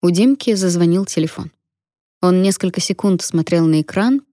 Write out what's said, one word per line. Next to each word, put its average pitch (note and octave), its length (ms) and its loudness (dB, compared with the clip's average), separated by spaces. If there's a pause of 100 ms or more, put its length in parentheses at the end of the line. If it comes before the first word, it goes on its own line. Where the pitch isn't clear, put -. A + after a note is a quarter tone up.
У F3 80 2
Димки A#3 440 2
зазвонил F3 520 0
телефон. D#3+ 460 -6 (680)
Он F#3 220 2
несколько F#3+ 380 -2
секунд F#3 420 -2
смотрел E3 440 0
на D#3 140 2
экран A3+ 420 -2 (100)